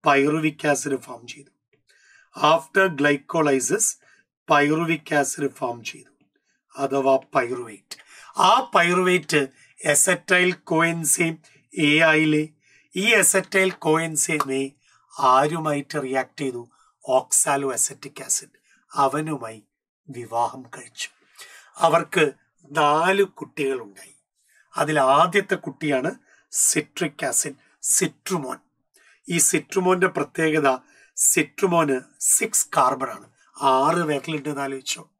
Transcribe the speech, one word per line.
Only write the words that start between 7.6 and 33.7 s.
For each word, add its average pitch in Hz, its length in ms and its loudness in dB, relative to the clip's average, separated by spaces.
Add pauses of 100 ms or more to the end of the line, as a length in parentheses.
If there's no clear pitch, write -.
ആ 233 380 4
പൈറുവേറ്റ് 175 720 0 (440)
acetyl 180 600 2 (200)
coenzyme 165 680 0 (440)
A 151 200 4
ആയില്ലേ? 156 460 2 (480)
ഈ 220 200 2
acetyl 190 560 2 (140)
coenzyme 156 680 -2
A 135 200 -4 (480)
ആരുമായിട്ട് 143 840 0
റിയാക്ട് 131 380 -6
ചെയ്തു? 120 280 -6 (360)
ഓക്സാലോ 139 680 0
അസറ്റിക് - 500 -6
ആസിഡ്. - 340 -6 (360)
അവനുമായി 139 720 -2 (460)
വിവാഹം 120 520 -4
കഴിച്ചു. - 480 -16 (680)
അവർക്ക് 160 540 2 (400)
നാല് 160 520 2
കുട്ടികളുണ്ടായി. 131 920 -8 (600)
അതിൽ 151 220 0
ആദ്യത്തെ 170 560 2
കുട്ടിയാണ് 143 600 -4 (360)
സിട്രിക് - 720 -4
ആസിഡ്, 135 300 -4 (260)
സിട്രുമോൻ. - 760 -4 (720)
ഈ 175 80 -2
സിട്രുമോന്റെ 180 680 2
പ്രത്യേകത, 151 680 0 (380)
സിട്രുമോന് 160 840 0 (200)
സിക്സ് - 480 -2 (100)
കാർബൺ - 320 0
ആണ്, - 180 -16 (340)
ആറ് 139 340 2